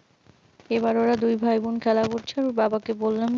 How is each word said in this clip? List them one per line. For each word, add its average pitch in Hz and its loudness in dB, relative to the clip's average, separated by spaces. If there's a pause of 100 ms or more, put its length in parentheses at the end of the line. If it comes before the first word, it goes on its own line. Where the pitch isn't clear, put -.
(720)
এবার 226 0
ওরা 233 4
দুই 226 2
ভাই 226 2
বোন 226 -4
খেলা 220 2
করছে, 226 -6
ওর 262 0
বাবাকে 214 0
বললাম 220 -2